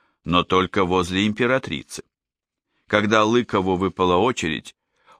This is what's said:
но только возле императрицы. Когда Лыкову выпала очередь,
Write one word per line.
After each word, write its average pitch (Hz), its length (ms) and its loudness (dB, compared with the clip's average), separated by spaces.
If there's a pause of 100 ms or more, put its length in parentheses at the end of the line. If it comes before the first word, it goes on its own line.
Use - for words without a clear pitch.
(240)
но 85 200 2
только 92 400 0
возле 92 420 0
императрицы. 117 760 -4 (840)
Когда 107 380 2
Лыкову 107 520 0
выпала 90 400 0
очередь, 92 580 -2 (440)